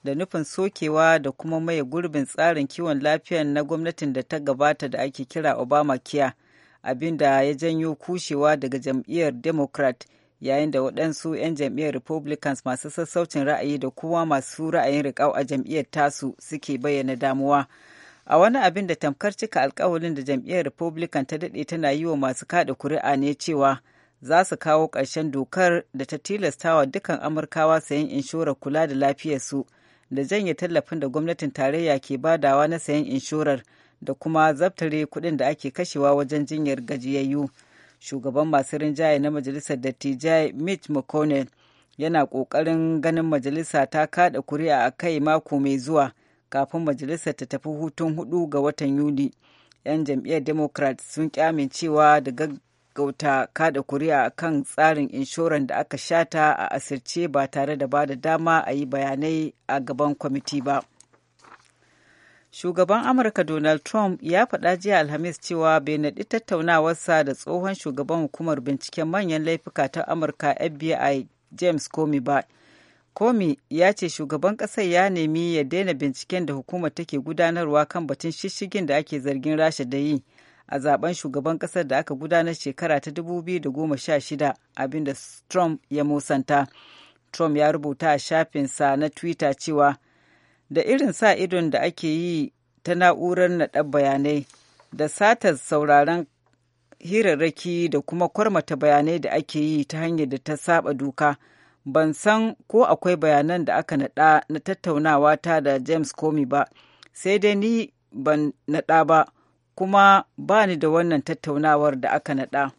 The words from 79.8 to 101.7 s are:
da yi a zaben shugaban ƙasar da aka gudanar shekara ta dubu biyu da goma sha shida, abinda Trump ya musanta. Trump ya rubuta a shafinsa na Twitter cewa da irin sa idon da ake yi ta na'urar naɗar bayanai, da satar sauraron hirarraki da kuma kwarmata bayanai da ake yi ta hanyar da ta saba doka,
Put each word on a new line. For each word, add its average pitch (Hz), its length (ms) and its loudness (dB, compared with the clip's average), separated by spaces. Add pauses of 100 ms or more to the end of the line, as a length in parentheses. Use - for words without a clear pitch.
da 127 140 -4
yi 143 240 0 (460)
a 139 100 -6
zaben 143 360 0
shugaban 147 440 -4
ƙasar 160 280 -4
da 131 120 0
aka 156 160 -4
gudanar 165 400 0
shekara 147 460 -2
ta 156 100 -12
dubu 170 320 -8
biyu 175 180 -4
da 143 100 -4
goma 147 280 -2
sha 151 220 0
shida, 139 340 -2 (220)
abinda 139 380 -4 (340)
Trump 170 420 0
ya 147 140 0
musanta. 143 600 0 (640)
Trump 156 240 0
ya 151 160 4
rubuta 151 400 0
a 143 60 4
shafinsa 143 800 0
na 151 100 0
Twitter 156 460 -2
cewa 143 420 2 (760)
da 151 120 2
irin 269 300 2
sa 214 240 4
idon 175 340 0
da 135 100 2
ake 170 280 -2
yi 165 440 -2 (300)
ta 175 120 -2
na'urar 175 560 4
naɗar 160 340 2
bayanai, 143 600 2 (460)
da 156 160 -2
satar 208 480 4
sauraron 147 720 4 (720)
hirarraki 170 880 0
da 143 120 0
kuma 170 280 -2
kwarmata 185 480 0
bayanai 147 440 4
da - 120 -4
ake 156 280 -2
yi 151 240 0
ta 160 140 -6
hanyar 160 300 0
da 131 100 -6
ta 156 180 -6
saba 165 380 0
doka, 143 420 0 (480)